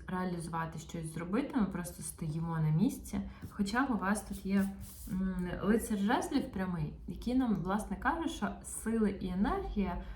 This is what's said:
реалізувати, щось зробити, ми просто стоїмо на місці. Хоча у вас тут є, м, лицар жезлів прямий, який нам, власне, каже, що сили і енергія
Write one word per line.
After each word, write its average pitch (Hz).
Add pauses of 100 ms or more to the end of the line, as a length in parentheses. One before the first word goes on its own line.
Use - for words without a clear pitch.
реалізувати, 165
щось 160
зробити, 214
ми 196
просто 175
стоїмо 165
на 156
місці. 202 (280)
Хоча 233
у 240
вас 196
тут -
є, 196 (400)
м, 185 (120)
лицар 214
жезлів 262
прямий, 175 (140)
який 226
нам, 240
власне, 185
каже, 247
що 208 (160)
сили 220
і 196
енергія 196 (120)